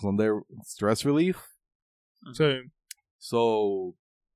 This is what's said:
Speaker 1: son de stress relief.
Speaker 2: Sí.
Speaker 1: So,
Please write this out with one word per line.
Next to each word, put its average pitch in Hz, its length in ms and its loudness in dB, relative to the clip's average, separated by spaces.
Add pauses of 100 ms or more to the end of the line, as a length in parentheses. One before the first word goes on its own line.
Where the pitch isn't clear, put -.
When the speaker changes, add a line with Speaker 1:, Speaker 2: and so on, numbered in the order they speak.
Speaker 1:
son 101 160 0
de 107 100 2 (360)
stress - 400 -2
relief. 156 340 2 (960)
Speaker 2:
Sí. 151 120 0 (720)
Speaker 1:
So, 104 760 0 (420)